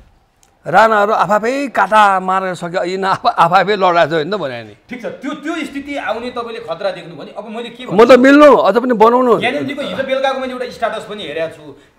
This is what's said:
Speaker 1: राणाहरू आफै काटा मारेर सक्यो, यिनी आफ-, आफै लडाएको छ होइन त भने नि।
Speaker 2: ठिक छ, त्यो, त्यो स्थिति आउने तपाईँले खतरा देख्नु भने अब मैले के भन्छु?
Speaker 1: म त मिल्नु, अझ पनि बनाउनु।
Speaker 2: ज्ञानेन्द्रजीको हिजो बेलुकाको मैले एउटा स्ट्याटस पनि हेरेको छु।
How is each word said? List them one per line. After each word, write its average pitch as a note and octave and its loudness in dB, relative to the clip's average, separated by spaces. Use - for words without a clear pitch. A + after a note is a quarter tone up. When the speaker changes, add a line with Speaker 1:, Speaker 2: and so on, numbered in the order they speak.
Speaker 1:
राणाहरू G#3 2
आफै G#3+ -2
काटा G3 2
मारेर F#3+ -2
सक्यो, F3 -6
यिनी F#3 -6
आफ-, F#3 -2
आफै F#3 2
लडाएको E3+ 2
छ - -2
होइन D#3+ -2
त G#3 -4
भने C3 -8
नि। G#2 -20
Speaker 2:
ठिक B3 -14
छ, G3+ -12
त्यो, C#4 -12
त्यो D4+ -8
स्थिति C#4 -12
आउने A#3 -8
तपाईँले A#3 -10
खतरा E3 -8
देख्नु E3+ -14
भने F#3+ -16
अब - -16
मैले A#3 -12
के - -16
भन्छु? G3 4
Speaker 1:
म B3+ 8
त - 6
मिल्नु, C#4 8
अझ F3+ 2
पनि B3 0
बनाउनु। A#3 4
Speaker 2:
ज्ञानेन्द्रजीको C4 -6
हिजो A3+ -8
बेलुकाको C4 -4
मैले C4 -8
एउटा B3 -10
स्ट्याटस G#3 -8
पनि G#3 -12
हेरेको D#3 -8
छु। D3+ -20